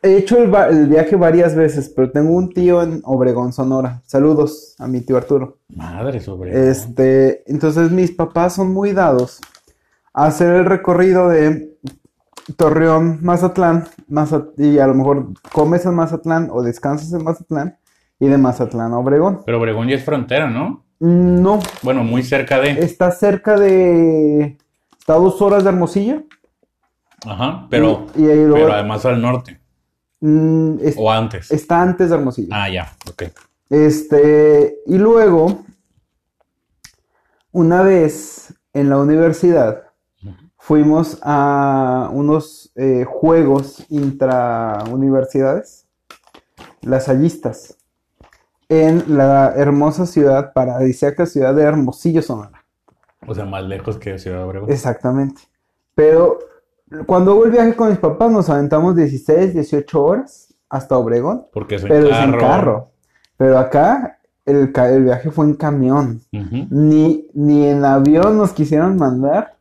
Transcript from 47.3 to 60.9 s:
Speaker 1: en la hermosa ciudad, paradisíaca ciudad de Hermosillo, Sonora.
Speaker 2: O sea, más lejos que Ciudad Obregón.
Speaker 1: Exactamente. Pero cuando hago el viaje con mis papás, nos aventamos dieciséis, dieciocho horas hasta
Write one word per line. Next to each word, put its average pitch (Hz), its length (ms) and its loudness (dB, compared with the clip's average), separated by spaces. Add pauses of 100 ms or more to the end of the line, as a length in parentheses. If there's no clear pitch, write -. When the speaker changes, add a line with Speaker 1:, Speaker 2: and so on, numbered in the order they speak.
Speaker 1:
en 160 480 2
la 135 380 4
hermosa 147 500 0
ciudad, 143 480 0
paradisíaca 131 720 -2
ciudad 135 300 -2
de 151 80 2
Hermosillo, 151 580 -2
Sonora. 107 440 -14 (600)
Speaker 2:
O 120 80 -12
sea, 101 120 -10
más 95 180 -12
lejos 98 340 -10
que 95 220 -12
Ciudad 92 240 -10
Obregón. 95 260 -10
Speaker 1:
Exactamente. 135 720 -4 (540)
Pero 160 440 4 (680)
cuando 185 260 2
hago 220 140 6
el 226 60 4
viaje 233 260 2
con 226 120 2
mis 190 80 0
papás, 170 320 0
nos 196 200 0
aventamos 151 460 0
dieciséis, 160 580 0
dieciocho 147 500 -2
horas 208 500 -4 (160)
hasta 135 280 -4